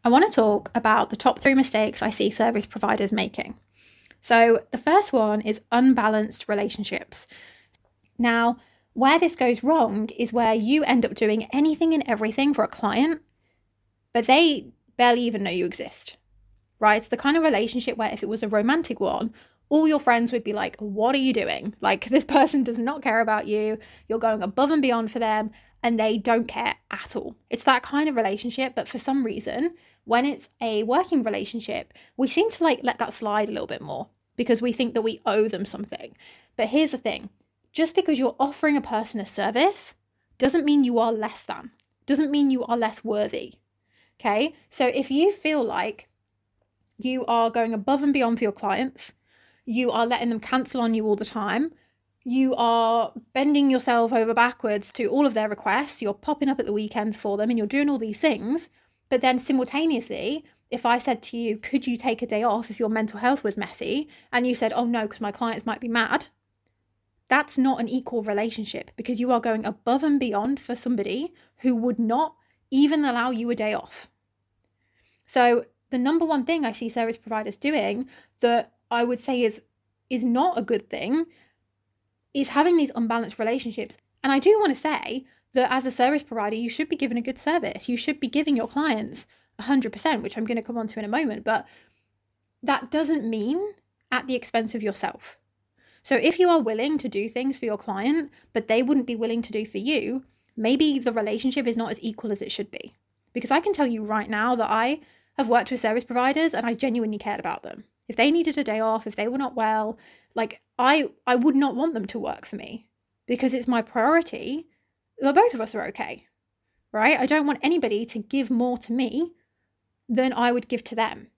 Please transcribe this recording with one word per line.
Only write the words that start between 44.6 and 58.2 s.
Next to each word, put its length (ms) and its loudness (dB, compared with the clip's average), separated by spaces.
So 180 0
if 240 -2
you 220 4
feel 320 0
like 440 -4
you 280 -4
are 240 2
going 220 -2
above 300 0
and 100 2
beyond 260 2
for 60 0
your 80 0
clients, 600 -6
you 260 0
are 160 2
letting 220 0
them 100 -2
cancel 440 -2
on 100 2
you 140 0
all 100 4
the 80 -6
time, 480 -2
you 340 2
are 560 2
bending 380 4
yourself 420 2
over 220 2
backwards 580 0
to 140 -4
all 200 4
of 80 0
their 140 0
requests, 540 -2
you're 120 -2
popping 360 -2
up 100 -2
at 60 -2
the 60 -4
weekends 440 -4
for 220 -4
them 100 0
and 100 0
you're 80 0
doing 220 0
all 100 0
these 220 -6